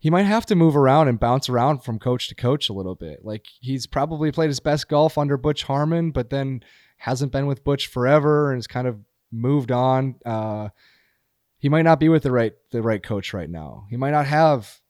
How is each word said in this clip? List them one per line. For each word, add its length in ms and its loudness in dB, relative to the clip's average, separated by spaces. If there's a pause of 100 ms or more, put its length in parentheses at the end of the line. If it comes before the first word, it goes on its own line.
he 80 0
might 140 4
have 220 0
to 100 2
move 200 6
around 320 6
and 120 0
bounce 280 0
around 360 0
from 140 -6
coach 300 -2
to 60 -14
coach 340 -2
a 40 -6
little 240 -6
bit. 280 -14
Like, 220 -10 (140)
he's 260 -8
probably 460 -2
played 160 0
his 100 -2
best 300 -2
golf 300 2
under 180 0
Butch 280 -2
Harmon, 460 -2
but 200 -6
then 340 -6 (320)
hasn't 360 -4
been 140 -2
with 180 -4
Butch 220 -2
forever 640 2
and 80 -2
has 80 -10
kind 220 -6
of 100 -8 (320)
moved 400 -2
on. 540 0
Uh, 460 -6 (880)
he 100 -2
might 140 2
not 180 6
be 80 4
with 160 4
the 80 0
right, 220 0 (180)
the 100 -4
right 200 0
coach 320 -6
right 160 -8
now. 400 -14
He 60 -8
might 160 -2
not 140 2
have 640 0